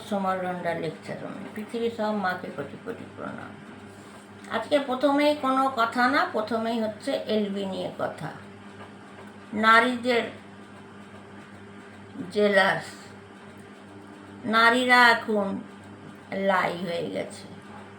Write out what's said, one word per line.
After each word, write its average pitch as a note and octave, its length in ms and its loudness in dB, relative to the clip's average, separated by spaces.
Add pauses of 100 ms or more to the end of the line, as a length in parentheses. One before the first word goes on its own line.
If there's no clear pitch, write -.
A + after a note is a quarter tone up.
(100)
সোমা F#3+ 260 0
রন্ডা F3+ 380 -4
লেকচার E3 480 -6
রুমে। - 320 -10
পৃথিবীর A3+ 420 -4
সব G#3+ 160 0
মাকে F#3 440 -2
কোটি - 280 -8
কোটি - 200 -8 (120)
প্রণাম। D2 380 -10 (960)
আজকে C#4+ 260 2
প্রথমেই C#4+ 640 4
কোনো C4 340 2
কথা A#3+ 320 4
না, D#4 240 2
প্রথমেই A3+ 480 0
হচ্ছে G#3+ 320 -4
এলবি G3+ 540 0
নিয়ে F3+ 320 -4
কথা। - 320 -6 (1200)
নারীদের A#3 720 6 (2000)
জেলাস, G3 520 4 (1600)
নারীরা A#3+ 640 8
এখন G#3 500 2 (760)
লাই F#3+ 500 2
হয়ে E3+ 280 -2
গেছে, - 320 -6 (560)